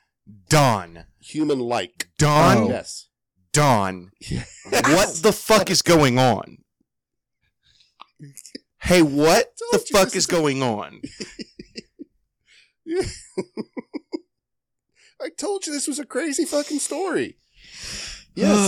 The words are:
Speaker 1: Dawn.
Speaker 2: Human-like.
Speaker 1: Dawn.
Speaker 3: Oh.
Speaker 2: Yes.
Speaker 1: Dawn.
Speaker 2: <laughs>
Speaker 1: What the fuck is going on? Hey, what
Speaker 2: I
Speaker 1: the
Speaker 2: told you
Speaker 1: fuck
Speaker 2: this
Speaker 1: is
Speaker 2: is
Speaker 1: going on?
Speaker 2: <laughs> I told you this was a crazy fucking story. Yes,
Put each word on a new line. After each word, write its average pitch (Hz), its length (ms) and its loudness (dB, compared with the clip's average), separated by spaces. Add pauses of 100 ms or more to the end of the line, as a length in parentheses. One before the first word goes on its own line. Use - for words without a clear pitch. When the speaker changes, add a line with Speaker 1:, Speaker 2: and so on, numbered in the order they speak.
(500)
Speaker 1:
Dawn. 98 560 0 (140)
Speaker 2:
Human-like. 123 1000 -4
Speaker 1:
Dawn. 156 400 4
Speaker 3:
Oh. 226 120 2
Speaker 2:
Yes. - 380 -10 (460)
Speaker 1:
Dawn. 98 640 0
Speaker 2:
<laughs> - 220 -8 (300)
Speaker 1:
What 277 500 2
the 202 100 4
fuck 196 380 2
is 175 140 0
going 147 340 4
on? 127 400 2 (2250)
Hey, 180 220 4
what 156 580 2
Speaker 2:
I 466 100 -10
Speaker 1:
the 494 60 2
Speaker 2:
told - 120 -4
you - 80 -2
Speaker 1:
fuck 190 100 6
Speaker 2:
this - 80 -10
Speaker 1:
is 180 80 -2
Speaker 2:
is - 40 -2
Speaker 1:
going 143 360 0
on? 104 380 -6 (1900)
Speaker 2:
<laughs> 339 140 -4 (2250)
I 359 80 -10
told 392 360 -8
you 302 80 -8
this 285 140 -6
was 294 120 -8
a 277 60 -12
crazy 294 400 -4
fucking 294 340 -4
story. 277 580 -6 (1000)
Yes, 202 220 2 (100)